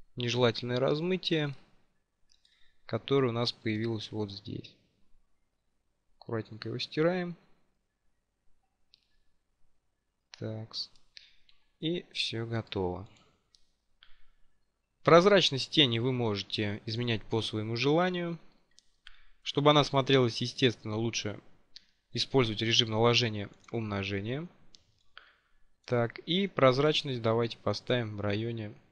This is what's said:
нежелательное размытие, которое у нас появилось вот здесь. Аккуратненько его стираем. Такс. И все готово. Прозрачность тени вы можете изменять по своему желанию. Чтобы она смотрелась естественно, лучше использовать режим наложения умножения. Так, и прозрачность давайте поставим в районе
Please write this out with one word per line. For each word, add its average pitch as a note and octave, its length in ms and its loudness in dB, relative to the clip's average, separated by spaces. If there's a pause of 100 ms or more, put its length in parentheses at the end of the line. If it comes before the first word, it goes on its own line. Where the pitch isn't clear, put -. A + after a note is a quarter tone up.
(160)
нежелательное A#2+ 640 0
размытие, D3+ 720 0 (1300)
которое C3+ 420 0
у A2+ 40 -2
нас A#2 200 -2
появилось A2 580 -4
вот G#2 220 -6
здесь. - 420 -12 (1400)
Аккуратненько A2 520 -10
его A#2+ 100 -8
стираем. F3 580 -2 (3000)
Такс. A2 520 -10 (880)
И E3+ 320 -4
все A2+ 340 -4
готово. G2+ 640 -4 (2000)
Прозрачность E3+ 680 6
тени A#2+ 280 4
вы B2+ 140 0
можете G#2+ 760 -2
изменять A2+ 360 -4
по A2+ 180 -2
своему G#2+ 360 -4
желанию. E3+ 640 0 (1040)
Чтобы D3 280 2
она D3 140 6
смотрелась C3 560 2
естественно, A#2 560 0
лучше A2 440 -4 (720)
использовать A#2 480 0
режим A2+ 300 0
наложения A2+ 580 2 (220)
умножения. G#2+ 760 -4 (1400)
Так, A#2 340 0
и F#3+ 300 -2
прозрачность C3+ 720 2
давайте A2+ 360 0
поставим G#2+ 580 -2
в G2+ 40 -8
районе G#2+ 540 -4 (180)